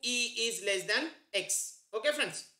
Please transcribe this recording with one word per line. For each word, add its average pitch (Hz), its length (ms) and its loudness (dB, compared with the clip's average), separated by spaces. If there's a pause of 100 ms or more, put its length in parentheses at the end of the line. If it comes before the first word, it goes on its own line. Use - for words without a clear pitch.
e 240 320 -2 (140)
is 185 180 -2
less 190 180 4
than 240 260 2 (240)
x. - 460 -2 (140)
Okay, 220 180 2
friends. 233 360 -2 (120)